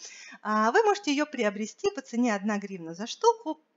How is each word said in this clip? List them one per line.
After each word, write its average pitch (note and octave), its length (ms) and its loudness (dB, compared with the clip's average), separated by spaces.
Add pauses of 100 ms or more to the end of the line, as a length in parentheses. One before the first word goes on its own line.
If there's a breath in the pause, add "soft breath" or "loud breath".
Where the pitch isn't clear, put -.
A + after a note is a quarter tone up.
(420 loud breath)
а, G#3+ 280 2
вы G4 140 6
можете G4 260 2
ее D4 160 2
приобрести G#3+ 640 -4
по G4+ 100 -10
цене A#3+ 320 0
одна G3+ 260 0
гривна F#3+ 360 -10
за G3+ 140 -10
штуку. A4 520 0 (160)